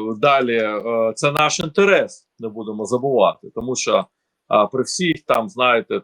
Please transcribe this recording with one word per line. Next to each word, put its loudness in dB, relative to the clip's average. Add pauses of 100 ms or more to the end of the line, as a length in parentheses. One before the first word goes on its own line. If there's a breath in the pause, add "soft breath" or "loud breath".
(180)
далі, 2
е, -2
це -2
наш 0
інтерес, 0 (120)
не -8
будемо -8
забувати. 0
Тому -6
що, 0 (560)
е, 4
при 0
всіх -2 (120)
там, 0
знаєте, 0